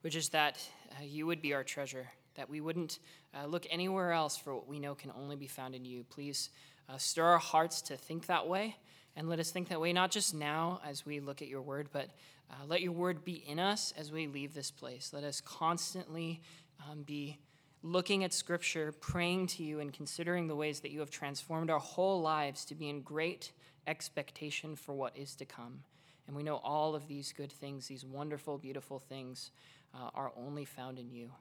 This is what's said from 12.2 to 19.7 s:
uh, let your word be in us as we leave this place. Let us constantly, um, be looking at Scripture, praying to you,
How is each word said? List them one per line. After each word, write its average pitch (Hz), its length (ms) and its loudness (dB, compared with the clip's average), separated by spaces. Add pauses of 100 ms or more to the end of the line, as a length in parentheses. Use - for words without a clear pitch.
uh, 135 160 -12
let 170 160 4
your 180 100 2
word 175 320 2
be 180 100 -2 (140)
in 147 100 -2
us 202 340 4
as 151 200 -6
we 160 140 -2
leave 143 260 -4
this 143 180 -6
place. 127 440 -10
Let 143 100 -6
us 143 160 -4
constantly, 165 1000 -2 (440)
um, 151 160 -8
be 147 360 -4 (440)
looking 185 400 4
at 180 120 2
Scripture, 165 580 2
praying 175 540 2
to 175 160 -2
you, 151 180 -2